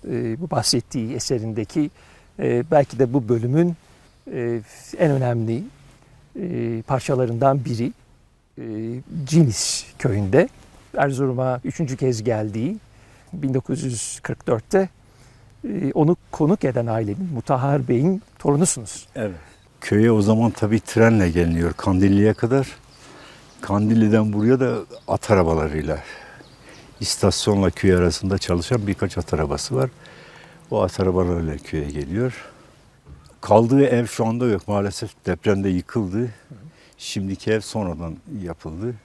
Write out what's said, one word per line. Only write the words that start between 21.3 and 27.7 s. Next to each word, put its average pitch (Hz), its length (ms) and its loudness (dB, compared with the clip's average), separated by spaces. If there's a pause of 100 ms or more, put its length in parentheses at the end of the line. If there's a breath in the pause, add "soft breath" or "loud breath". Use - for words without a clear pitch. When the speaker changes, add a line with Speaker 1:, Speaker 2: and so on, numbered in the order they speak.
Speaker 2:
geliniyor 85 420 2
Kandilli'ye 98 640 4
kadar. 131 320 0 (920 loud breath)
Kandilli'den 107 720 4
buraya 117 280 4
da 120 160 0 (320)
at 95 220 -2
arabalarıyla, 78 680 2 (1040 loud breath)
istasyonla 98 680 0